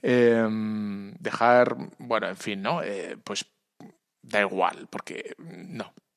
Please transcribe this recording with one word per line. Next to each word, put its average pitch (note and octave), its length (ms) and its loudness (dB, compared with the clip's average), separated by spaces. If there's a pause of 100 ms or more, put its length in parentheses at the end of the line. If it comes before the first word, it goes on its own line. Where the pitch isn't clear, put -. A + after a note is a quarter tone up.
em, A2 1160 2
dejar, A#2+ 580 4 (220)
bueno, A2 300 -2
en F#2+ 80 -8
fin, G2+ 260 -8
¿no? D3 220 -2
Eh, G2 400 -8
pues - 200 -6 (760)
da G#2+ 200 0
igual, F#2 460 0
porque - 480 -12
no, E3 560 -14 (240)